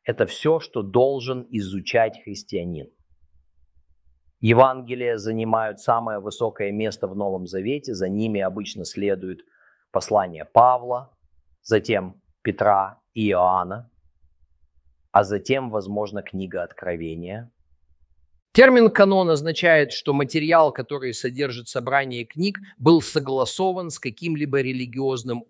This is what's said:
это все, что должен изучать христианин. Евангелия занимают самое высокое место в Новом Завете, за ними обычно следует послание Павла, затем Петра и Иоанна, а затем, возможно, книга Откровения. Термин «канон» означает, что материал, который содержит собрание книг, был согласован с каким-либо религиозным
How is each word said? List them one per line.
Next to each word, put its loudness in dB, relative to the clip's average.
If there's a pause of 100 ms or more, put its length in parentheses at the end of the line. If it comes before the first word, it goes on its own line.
это 0
все, 0
что -8
должен 0
изучать -2
христианин. -8 (1500)
Евангелия 4
занимают -2
самое 0
высокое -6
место -4
в -8
Новом -4
Завете, -6
за -4
ними -2
обычно -6
следует -4 (520)
послание -2
Павла, 0 (440)
затем -2 (200)
Петра 0 (120)
и -2
Иоанна, 0 (1200)
а 6
затем, -2
возможно, -6
книга -8
Откровения. -10 (1000)
Термин 8
«канон» 4
означает, 2
что -4
материал, 4
который -8
содержит -6
собрание -2
книг, -4 (180)
был 6
согласован -2
с -10
каким-либо -4
религиозным -4